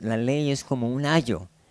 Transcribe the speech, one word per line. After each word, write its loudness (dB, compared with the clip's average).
la -2
ley 0
es -2
como -2
un -2
ayo 0